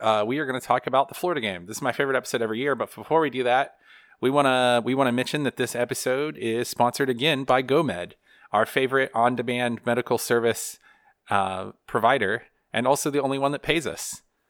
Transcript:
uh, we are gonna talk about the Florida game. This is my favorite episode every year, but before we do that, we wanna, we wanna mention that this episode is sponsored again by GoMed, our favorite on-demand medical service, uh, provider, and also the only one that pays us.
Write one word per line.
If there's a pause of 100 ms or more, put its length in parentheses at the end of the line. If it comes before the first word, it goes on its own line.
uh,
we
are
gonna
talk
about
the
Florida
game.
This
is
my
favorite
episode
every
year,
but
before
we
do
that, (440)
we
wanna,
we
wanna
mention
that
this
episode
is
sponsored
again
by
GoMed, (400)
our
favorite
on-demand
medical
service, (520)
uh, (160)
provider, (280)
and
also
the
only
one
that
pays
us. (300)